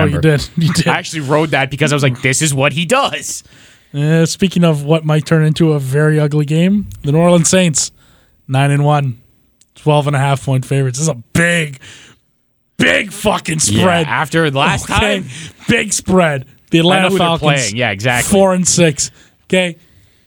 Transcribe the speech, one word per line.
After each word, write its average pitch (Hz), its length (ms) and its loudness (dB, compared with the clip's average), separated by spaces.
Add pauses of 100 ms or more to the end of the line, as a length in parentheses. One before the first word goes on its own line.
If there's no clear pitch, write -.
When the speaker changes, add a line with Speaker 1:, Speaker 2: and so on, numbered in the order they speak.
Speaker 1:
remember. 147 240 0
Speaker 2:
you 147 80 4
did. - 160 -6
<laughs> - 40 -6
You 165 160 0
did. 170 160 0
Speaker 1:
I 170 100 0
actually 165 220 -8
wrote 147 300 0
that 135 200 0
because 135 220 0
I 147 40 0
was 139 60 0
like, 131 200 0
"This 131 200 0
is 156 100 0
what 139 200 0
he 165 120 -4
does." 180 600 -4 (500)
Speaker 2:
Uh, 156 320 2
speaking 180 380 0
of 151 200 0
what 156 200 0
might 151 220 0
turn 160 180 2
into 156 280 2
a 147 60 0
very 147 420 0
ugly 151 240 0
game, 180 440 0 (140)
the 143 100 -2
New 156 60 2
Orleans 175 300 4
Saints, 180 440 0 (560)
nine 139 220 2
and 143 140 2
one, 143 360 0 (560)
twelve 147 300 2
and 147 100 -2
a - 20 0
half 139 260 -2
point 131 220 -2
favorites. 135 320 -2
This 151 60 -4
is 160 40 0
a 147 60 -2 (180)
big, 165 480 -2 (960)
big 247 360 0
fucking 175 540 -4
Speaker 1:
Yeah, 208 140 0
Speaker 2:
spread. 170 260 2
Speaker 1:
after 151 440 -2
last 147 400 -2
Speaker 2:
Okay? 196 320 0
Speaker 1:
time. - 20 -10 (440)
Speaker 2:
Big 226 240 0
spread. 165 540 0 (240)
The 165 80 4
Speaker 1:
I 165 40 2
know 165 60 4
Speaker 2:
Atlanta 185 220 2
Speaker 1:
who 190 80 0
they're 175 80 2
Speaker 2:
Falcons, 165 140 -2 (200)
Speaker 1:
playing. 107 160 -4
Yeah, 120 140 0
exactly. 120 400 0
Speaker 2:
four 190 240 4
and 185 120 0
six. - 440 0 (360)
Okay? 180 300 -2 (500)